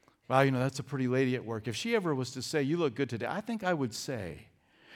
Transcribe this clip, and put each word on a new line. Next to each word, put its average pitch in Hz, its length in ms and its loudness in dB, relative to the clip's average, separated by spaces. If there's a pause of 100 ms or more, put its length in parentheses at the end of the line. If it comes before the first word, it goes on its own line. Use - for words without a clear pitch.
(280)
"Wow, 131 140 6
you 139 100 6
know, 131 80 2
that's 131 200 0
a 131 40 -6
pretty 131 240 -2
lady 127 280 2
at 101 100 -4
work. 110 240 -6
If 107 80 -4
she 233 180 0
ever 175 180 2
was 131 180 -2
to 127 100 -8
say, 151 200 0
'You 139 140 2
look 151 200 0
good 135 140 0
today,' 120 180 -4
I 175 120 -2
think 214 240 -6
I 180 100 2
would 131 200 -2
say, 98 540 -8 (480)